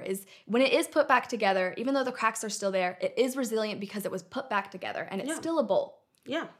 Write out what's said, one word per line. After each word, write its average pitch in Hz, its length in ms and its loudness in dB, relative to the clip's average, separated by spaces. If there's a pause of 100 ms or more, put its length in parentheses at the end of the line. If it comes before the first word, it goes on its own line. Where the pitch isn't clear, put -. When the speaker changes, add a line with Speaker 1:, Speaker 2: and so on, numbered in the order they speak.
Speaker 1:
is 190 200 -4 (220)
when 226 160 4
it 269 100 4
is 330 140 4
put 302 220 2
back 254 200 4
together, 190 480 2
even 247 180 -2
though 269 100 2
the 254 80 -4
cracks 226 320 0
are 214 60 -4
still 202 200 -2
there, 185 300 0
it 180 180 -2
is 254 180 2
resilient 220 440 -2
because 202 260 -6
it - 40 -6
was 190 120 -6
put - 260 -8
back 202 220 -2
together, - 400 -8
and 190 100 -6
it's 262 100 -6
Speaker 2:
Yeah. 320 60 -4
Speaker 1:
still 320 220 -2
a 277 60 6
bowl. 185 360 0 (240)
Speaker 2:
Yeah. 285 220 -4 (140)